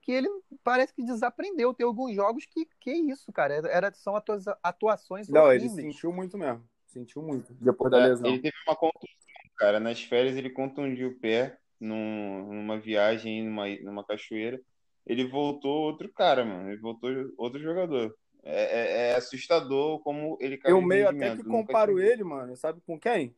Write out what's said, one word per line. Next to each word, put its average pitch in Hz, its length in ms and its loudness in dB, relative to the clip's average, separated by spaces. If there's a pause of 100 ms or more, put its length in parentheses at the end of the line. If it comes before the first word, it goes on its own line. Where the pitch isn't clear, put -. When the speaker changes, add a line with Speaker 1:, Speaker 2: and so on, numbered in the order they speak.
Speaker 1:
que - 100 -6
ele 262 160 0 (360)
parece 254 280 2
que 254 120 -8
desaprendeu. 247 680 -2
Tem 240 140 -2
alguns 240 280 -2
jogos 208 320 0
que, 320 200 -6 (140)
que 247 120 -6
isso, 285 400 -4
cara? 143 220 0
Era, 156 140 -2
era, 190 260 0
são 202 220 -6
atua-, 208 460 -4
atuações 202 680 -2
Speaker 2:
Não, 147 240 10
ele 123 140 4
Speaker 1:
horríveis. 123 60 -4 (220)
Speaker 2:
sentiu 165 180 -6
muito 185 240 -8
mesmo. 123 280 -6 (220)
Sentiu 127 360 -14
muito, 135 320 -8
depois 127 380 2
da 127 80 10
Speaker 3:
É, 127 80 8
Speaker 2:
lesão. 123 180 2
Speaker 3:
ele 127 140 0
teve 147 140 -4 (120)
uma 156 80 2
contusão, - 400 -2 (420)
cara. 104 220 4
Nas 117 240 -2
férias 127 340 2
ele 127 140 -6
contundiu 135 600 -4
o 127 100 -12
pé 117 360 0 (220)
num, 107 720 -6
numa 107 280 -6
viagem, 110 640 0
numa, 107 240 -4 (140)
numa 101 220 -10
cachoeira. 113 560 -6 (460)
Ele 127 180 -2
voltou 143 580 -2
outro 156 300 -6
cara, 143 320 4
mano. 95 240 -6
Ele 107 120 -10
voltou 113 280 -8 (300)
outro 123 220 -6
jogador. 156 520 -2 (300)
É, 78 200 -2
é, 117 480 0
é 120 40 2
assustador 139 880 0
como 151 400 -6
ele 135 180 -6
caiu 175 180 6
Speaker 2:
Eu 190 60 8
Speaker 3:
de 180 60 0
Speaker 2:
meio 196 200 4
até 185 40 2
Speaker 3:
rendimento. 220 320 -2
Speaker 2:
que 220 40 -12
Speaker 3:
Nunca 220 200 0
Speaker 2:
comparo 214 280 4
Speaker 3:
tinha 185 160 4
Speaker 2:
ele, 226 120 0
mano, 131 320 -8
sabe 165 280 -6
com 160 140 -10
quem? 160 400 -2